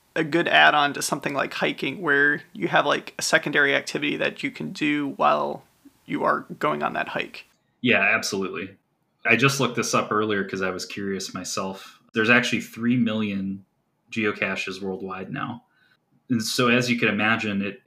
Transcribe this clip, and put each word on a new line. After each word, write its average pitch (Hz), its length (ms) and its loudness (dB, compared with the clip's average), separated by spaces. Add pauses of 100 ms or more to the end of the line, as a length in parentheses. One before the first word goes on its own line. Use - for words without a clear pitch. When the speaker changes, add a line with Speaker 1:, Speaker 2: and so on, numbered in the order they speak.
(160)
Speaker 1:
a 165 80 0
good 165 240 0
add-on 151 460 6
to 143 80 -6
something 143 320 -4
like - 180 -4
hiking, 151 480 -4
where 143 400 4 (140)
you 160 140 -4
have, 151 180 4
like, 139 320 -2
a - 40 -6
secondary 147 520 2
activity 139 420 -2
that - 260 -4
you 135 80 -4
can - 220 -8
do 147 360 0
while 147 540 0 (440)
you 151 180 -4
are 147 220 0 (120)
going 151 240 -2
on - 120 -2
that - 140 -4
hike. - 360 -8 (380)
Speaker 2:
Yeah, 107 180 4
absolutely. 95 680 -2 (560)
I 113 100 6
just 135 240 2
looked 120 160 0
this 113 160 0
up 110 180 0
earlier 107 320 2
'cause 95 200 -6
I 92 80 0
was 92 160 -8
curious 98 480 -6
myself. 95 680 -8 (140)
There's 110 160 4
actually 120 320 4
three 120 340 0
million 101 680 -2 (480)
geocaches 98 680 -4
worldwide 95 500 -8
now. - 340 -8 (680)
And 113 120 0
so 123 260 0
as 123 220 4
you 117 80 2
can 117 100 2
imagine, 107 520 0
it, 101 260 -6